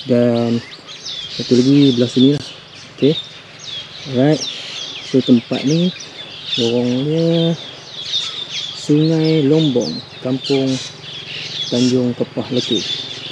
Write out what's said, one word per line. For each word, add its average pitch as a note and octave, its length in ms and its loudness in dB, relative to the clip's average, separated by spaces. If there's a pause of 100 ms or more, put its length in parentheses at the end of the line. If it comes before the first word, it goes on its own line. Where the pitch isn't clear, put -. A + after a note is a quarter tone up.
dan A#2 560 2 (720)
satu A#2+ 240 2
lagi C3+ 400 6
belah B2 120 2
sini C3 180 6 (100)
lah. C#3 60 -10 (500)
Okey. C#3+ 200 4 (1000)
Alright. C#3 280 4 (600)
So, - 160 0
tempat B2 480 2
ni E3+ 240 2 (720)
lorong A#2+ 280 2 (200)
dia E3 160 2 (1500)
Sungai D#3+ 720 4
Lombong, B2+ 480 2 (240)
Kampung C3 480 0 (1040)
Tanjung B2 400 2
Kepah, B2+ 400 -4
Lekis. A#2 320 0 (460)